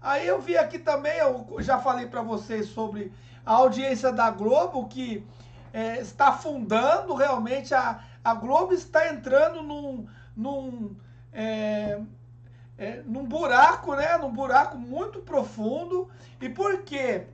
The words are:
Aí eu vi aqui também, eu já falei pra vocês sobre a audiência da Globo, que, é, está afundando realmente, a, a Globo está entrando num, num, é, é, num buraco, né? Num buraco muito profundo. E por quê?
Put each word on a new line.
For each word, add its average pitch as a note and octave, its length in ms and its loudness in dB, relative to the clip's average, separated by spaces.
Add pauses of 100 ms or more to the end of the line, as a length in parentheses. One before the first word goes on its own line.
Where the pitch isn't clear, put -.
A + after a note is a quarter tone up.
Aí C#4 260 -2
eu F3+ 140 2
vi E4+ 160 0
aqui - 220 2
também, D4 400 -2
eu B3 420 0
já B3+ 180 2
falei B3 280 -2
pra A#3 160 -6
vocês G#3+ 460 -6
sobre G#3 440 -8 (320)
a A3 100 2
audiência B3+ 580 4
da A3+ 180 2
Globo, B3 580 0
que, A#3+ 380 -8 (460)
é, A3+ 280 -6
está B3 280 2
afundando C#4 880 2
realmente, C4 600 0
a, B3 280 0 (220)
a A3+ 100 4
Globo C#4+ 380 2
está E4 360 2
entrando D4 540 2
num, C#4+ 440 -8 (300)
num, A#3+ 600 -8 (360)
é, G#3+ 680 -4 (760)
é, A3+ 260 -10
num C4 200 -8
buraco, C#4+ 680 4
né? D#4 220 0
Num C#4 160 -2
buraco C4+ 460 2
muito D4+ 420 -8
profundo. D4+ 920 -4 (300)
E B3+ 80 -8
por F#4+ 340 -2
quê? B3+ 520 -4